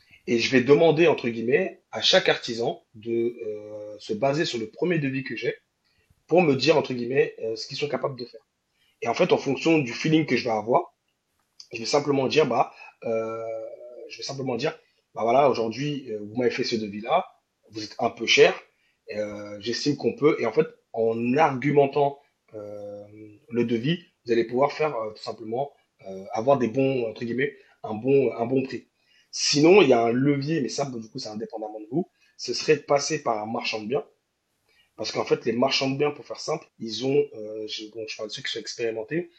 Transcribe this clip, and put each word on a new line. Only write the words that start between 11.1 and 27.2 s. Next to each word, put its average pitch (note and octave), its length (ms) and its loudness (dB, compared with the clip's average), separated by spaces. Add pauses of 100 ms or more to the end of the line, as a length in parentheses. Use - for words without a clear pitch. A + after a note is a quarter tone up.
je A#2 80 -8
vais A2+ 60 -8
simplement C3+ 420 2
dire, D3 180 4
bah, B2+ 280 0 (320)
euh, A2+ 380 -4 (680)
je - 80 -16
vais A#2 60 -14
simplement C3 320 -6
dire, C#3 220 -4 (360)
bah G#2 100 -6
voilà, B2+ 260 6
aujourd'hui, B2+ 640 -2
euh, G#2+ 100 -6
vous G#2 140 -14
m'avez B2 160 2
fait B2+ 120 -4
ce A#2 120 -2
devis-là, A2 500 -2 (460)
vous G#2+ 120 -10
êtes - 160 -14
un A#2 100 0
peu A#2 160 -6
cher, D3 340 6 (560)
euh, G#2 440 -8
j'estime A#2 380 -2
qu'on A2+ 180 -2
peut, D3 240 4
et A#2 80 0
en A2 40 0
fait, D#3+ 160 2 (260)
en A#2 440 0
argumentant, C#3+ 840 2 (360)
euh, G#2 500 -12 (440)
le A#2 160 0
devis, A#2+ 340 -2 (260)
vous A#2 60 -6
allez A#2 140 2
pouvoir B2+ 260 0
faire, D3+ 240 -2
euh, A2 160 -6
tout G#2 100 -20
simplement, A#2 500 -8 (360)
euh, F#2+ 240 -12
avoir C3+ 260 4
des A#2 100 2
bons, C3 400 0
entre A2 160 -8